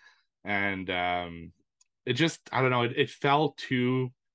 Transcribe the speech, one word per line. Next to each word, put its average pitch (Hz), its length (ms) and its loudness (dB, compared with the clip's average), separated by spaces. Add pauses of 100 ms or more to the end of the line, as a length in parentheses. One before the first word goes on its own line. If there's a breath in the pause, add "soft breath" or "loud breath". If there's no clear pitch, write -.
(440 soft breath)
And, 98 460 -2
um, 87 640 -2 (520)
it 127 100 0
just, 156 260 0 (100)
I 120 120 0
don't 131 80 4
know, 123 120 2
it, 120 140 -2
it 139 140 0
fell 143 460 2
too 127 540 -2 (240)